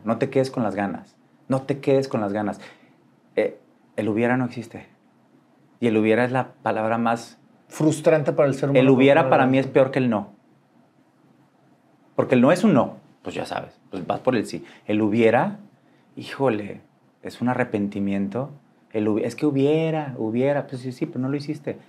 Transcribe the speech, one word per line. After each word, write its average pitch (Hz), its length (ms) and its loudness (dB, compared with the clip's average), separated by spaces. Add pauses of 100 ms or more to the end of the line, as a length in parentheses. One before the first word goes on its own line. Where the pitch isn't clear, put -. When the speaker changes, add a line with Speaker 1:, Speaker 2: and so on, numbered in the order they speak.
Speaker 1:
No 110 140 -2
te - 100 -2
quedes 131 220 -2
con 135 100 -4
las 101 140 -4
ganas. 98 400 -8 (320)
No - 160 -2
te 143 160 -6
quedes 135 280 0
con 123 140 -4
las 101 120 -4
ganas. 98 280 -4 (720)
Eh, - 220 -2 (380)
el 107 120 -4
hubiera 117 300 0
no 127 80 -2
existe. - 400 -12 (960)
Y 120 80 0
el 110 100 2
hubiera 110 280 4
es 123 60 -2
la 127 180 -2 (120)
palabra 110 380 -2
más 117 400 -4 (280)
Speaker 2:
Frustrante 151 680 2
para 147 160 4
el 127 40 0
ser 143 160 -2
humano. 135 120 4
Speaker 1:
El 131 80 6
hubiera 131 400 6
para 135 160 4
mí 131 120 4
es 135 80 2
Speaker 2:
Claro. 127 80 -6
Speaker 1:
peor 131 180 4
que 139 80 -2
el 127 100 0
no. 104 240 -2 (1800)
Porque 120 200 0
el 123 60 6
no 131 100 6
es 180 120 2
un 214 100 6
no. 117 240 2 (260)
Pues 90 120 -12
ya 85 100 -10
sabes. - 340 -10 (100)
Pues 92 160 -10
vas 98 140 -4
por 127 160 0
el 101 100 0
sí. - 180 -12 (240)
El 107 140 0
hubiera, 117 560 2 (580)
híjole, 117 640 -4 (420)
es - 180 -14
un 120 80 0
arrepentimiento. 101 1040 -4 (400)
El 107 160 -2
hubi-, 107 180 0
es 117 100 -8
que 151 100 -4
hubiera, 151 720 0
hubiera. 123 500 -2
Pues 123 140 -12
sí, 127 100 -10
sí, - 140 -8
pero - 140 -8
no 131 100 -4
lo 143 80 -2
hiciste. 147 400 -10 (120)